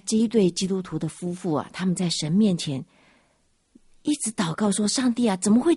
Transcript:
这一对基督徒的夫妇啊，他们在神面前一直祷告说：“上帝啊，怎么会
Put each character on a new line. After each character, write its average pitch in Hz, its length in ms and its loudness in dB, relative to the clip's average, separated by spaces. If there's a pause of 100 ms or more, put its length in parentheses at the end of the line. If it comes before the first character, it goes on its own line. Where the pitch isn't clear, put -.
这 226 100 -2
一 226 120 2
对 208 240 4
基 185 160 -4
督 190 120 -2
徒 160 200 -6
的 160 100 -4
夫 175 240 -8
妇 175 220 -4
啊， 127 180 -4
他 185 140 -4
们 175 80 2
在 185 160 0
神 151 200 -4
面 196 240 4
前 139 300 -6 (1160)
一 302 120 0
直 - 160 -6
祷 170 240 -2
告 208 160 0
说 208 180 0
：“上 254 240 0
帝 240 140 0
啊， 190 100 2
怎 202 140 0
么 226 80 6
会 330 180 2